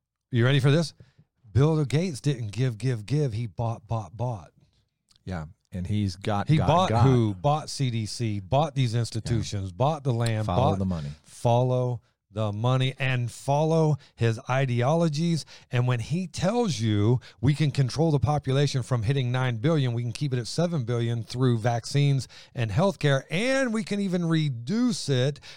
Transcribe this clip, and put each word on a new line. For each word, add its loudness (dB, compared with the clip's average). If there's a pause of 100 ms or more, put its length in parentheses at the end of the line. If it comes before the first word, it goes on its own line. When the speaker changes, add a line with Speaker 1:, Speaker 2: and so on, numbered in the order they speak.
(320)
Speaker 1:
you 2
ready 4
for 4
this? 2 (580)
Bill 4
Gates -2
didn't -2
give, -2
give, -4
give. -2
He -4
bought, -6
bought, -6
bought. -8 (760)
Speaker 2:
Yeah, -8 (260)
and -6
he's -2
got, -2
Speaker 1:
He 4
Speaker 2:
got, 2
Speaker 1:
bought 4
Speaker 2:
got. 4
Speaker 1:
who? 4
Bought 0
C -2
D -4
C, -6
bought 0
these 0
institutions, -2
Speaker 2:
Yeah. -12
Speaker 1:
bought 0
the 0
land, 0
Speaker 2:
Follow 2
Speaker 1:
bought -2
Speaker 2:
the 0
money. -2 (140)
Speaker 1:
Follow 0 (280)
the -2
money 0
and 0
follow 2 (160)
his 0
ideologies. 0 (280)
And 2
when 2
he -4
tells -2
you 2 (220)
we 4
can 0
control 0
the 2
population 0
from -2
hitting 0
nine -2
billion, 2
we -2
can -4
keep -4
it 0
at -4
seven -2
billion -2
through 2
vaccines 0 (260)
and -2
healthcare, 2
and 0
we -2
can -4
even 0
reduce 0
it, 0 (180)